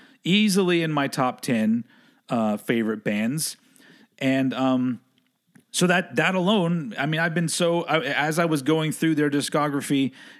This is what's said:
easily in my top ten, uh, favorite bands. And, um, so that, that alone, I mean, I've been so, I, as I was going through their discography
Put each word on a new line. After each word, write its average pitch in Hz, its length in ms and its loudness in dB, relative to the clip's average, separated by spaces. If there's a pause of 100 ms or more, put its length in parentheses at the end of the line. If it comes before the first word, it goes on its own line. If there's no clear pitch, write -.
(240)
easily 185 600 2
in 160 80 -2
my 143 160 0
top 127 340 -2
ten, 113 420 0 (460)
uh, 110 280 0
favorite 110 460 -2
bands. 113 540 -4 (600)
And, 135 340 0
um, 127 460 0 (680)
so - 160 0
that, 175 300 0
that 165 180 2
alone, 175 640 0
I 135 80 -2
mean, 156 140 0
I've 165 160 0
been 170 140 0
so, 170 340 0
I, 160 160 2
as 147 400 0
I 170 60 2
was 156 180 0
going 156 300 0
through 160 200 2
their 147 160 2
discography 143 840 0 (280)